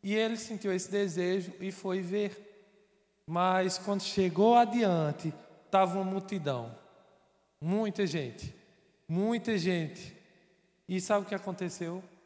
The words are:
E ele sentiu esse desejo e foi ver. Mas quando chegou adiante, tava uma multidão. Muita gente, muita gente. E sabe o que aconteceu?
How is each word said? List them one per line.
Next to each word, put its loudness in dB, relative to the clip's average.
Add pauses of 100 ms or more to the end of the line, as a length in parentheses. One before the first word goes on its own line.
E -2
ele 0
sentiu -4
esse -4
desejo -2
e -6
foi -4
ver. -8
Mas 2
quando -2
chegou 4
adiante, 4 (380)
tava 4
uma -2
multidão. -4 (840)
Muita 0
gente, -6 (540)
muita 0
gente. -2 (760)
E -2
sabe 0
o -16
que -6
aconteceu? -6 (220)